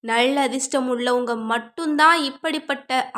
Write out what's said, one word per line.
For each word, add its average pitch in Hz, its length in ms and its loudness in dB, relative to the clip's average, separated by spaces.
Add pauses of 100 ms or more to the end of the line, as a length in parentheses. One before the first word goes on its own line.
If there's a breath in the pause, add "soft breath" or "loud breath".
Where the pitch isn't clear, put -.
நல்ல 240 400 2
அதிர்ஷ்டம் 254 580 -2
உள்ளவங்க 247 440 0
மட்டும்தான் 302 800 2
இப்படிப்பட்ட 277 960 -4